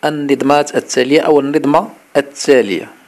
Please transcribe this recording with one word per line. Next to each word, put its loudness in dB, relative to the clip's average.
النظمات 0
التالية 0
أو 2
النظمة -2
التالية. 0